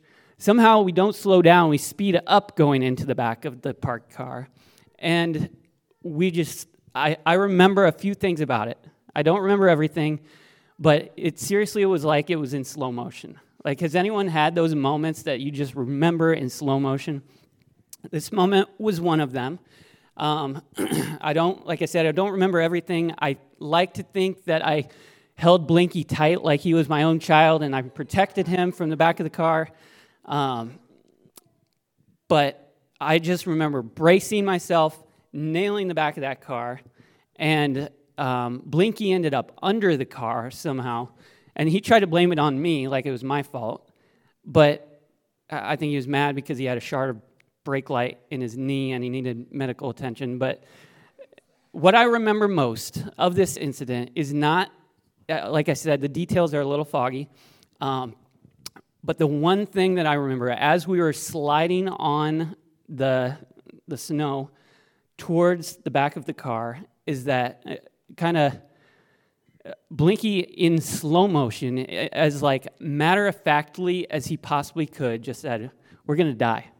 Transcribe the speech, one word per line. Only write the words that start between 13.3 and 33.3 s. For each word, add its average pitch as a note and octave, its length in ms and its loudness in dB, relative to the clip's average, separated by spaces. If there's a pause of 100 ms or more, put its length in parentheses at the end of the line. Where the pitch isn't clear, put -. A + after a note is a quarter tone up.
Like, C#3 160 -4
has D#3+ 140 -2
anyone G3 340 0
had D#3+ 260 0
those E3 180 2
moments D3+ 500 -2
that C3+ 180 -4
you D3 100 -6
just C3+ 240 -6
remember D#3+ 580 0
in C#3 160 -4
slow C#3 300 -2
motion? C#3 420 -4 (880)
This D3+ 220 -8
moment G3 460 2
was G#3 240 -2
one E3 180 2
of C3 140 -2
them. C3+ 260 -6 (560)
Um, D3 540 -4
<clears throat> - 520 -6
I D3+ 120 -2
don't, E3+ 340 0
like E3 140 -4
I D#3+ 40 -2
said, E3 200 0
I D#3 80 0
don't G3 180 0
remember F#3 300 2
everything. E3+ 600 -2
I C#3+ 160 -2 (220)
like E3+ 360 0
to G3 80 -8
think F#3+ 420 -4
that D#3+ 200 0
I D3+ 220 0 (480)
held E3+ 320 4
Blinky E3+ 380 2
tight D#3 360 2
like D3 200 0
he E3+ 120 2
was D#3+ 140 4
my D3+ 160 0
own D#3+ 160 2
child, D#3+ 420 6
and C#3 140 -4
I C3 60 -4
protected D#3+ 680 -2
him F3+ 240 0
from E3 180 -4
the D#3 80 -4
back E3 220 2
of E3+ 60 -4
the D#3 40 -6
car. D#3+ 400 0 (540)
Um, C3 560 -4 (1500)
but C#3+ 440 0 (280)
I D#3+ 180 2
just E3+ 280 -4